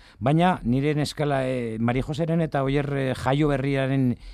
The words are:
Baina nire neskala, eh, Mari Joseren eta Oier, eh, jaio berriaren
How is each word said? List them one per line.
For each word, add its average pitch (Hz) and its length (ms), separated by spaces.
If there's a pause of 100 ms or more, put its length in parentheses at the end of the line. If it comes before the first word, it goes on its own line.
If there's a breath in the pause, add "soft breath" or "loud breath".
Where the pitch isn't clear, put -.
(180 loud breath)
Baina 160 460
nire 135 320
neskala, 143 500
eh, 120 320
Mari 120 240
Joseren 160 380
eta 151 240
Oier, 139 320
eh, 135 180
jaio 143 340
berriaren 135 680 (180 loud breath)